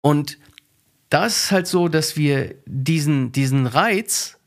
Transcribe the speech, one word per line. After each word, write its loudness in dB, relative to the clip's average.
Und 0
da 2
ist -2
es -2
halt 2
so, 2
dass -2
wir 0
diesen, 0
diesen 2
Reiz -2